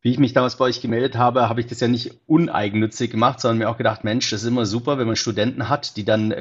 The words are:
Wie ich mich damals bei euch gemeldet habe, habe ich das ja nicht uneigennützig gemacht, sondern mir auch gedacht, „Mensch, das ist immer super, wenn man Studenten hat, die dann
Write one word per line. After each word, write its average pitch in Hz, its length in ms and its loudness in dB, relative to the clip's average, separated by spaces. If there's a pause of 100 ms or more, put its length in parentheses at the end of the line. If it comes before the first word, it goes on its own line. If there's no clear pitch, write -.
Wie 120 100 2
ich 127 80 0
mich 123 120 4
damals 127 220 2
bei 127 120 2
euch 123 140 -2
gemeldet 120 380 -2
habe, 123 300 4
habe 117 120 -2
ich 117 60 -4
das - 140 -10
ja 120 80 2
nicht 120 240 -2 (160)
uneigennützig 110 840 0
gemacht, 120 300 2
sondern 113 180 2
mir 110 100 0
auch 113 80 -2
gedacht, 110 280 -2
„Mensch, 110 260 -2
das 107 120 -4
ist 117 60 -4
immer 117 180 0
super, 120 320 -2
wenn 117 100 0
man 123 80 0
Studenten 113 520 -2
hat, - 280 -4
die 104 80 -8
dann 107 360 2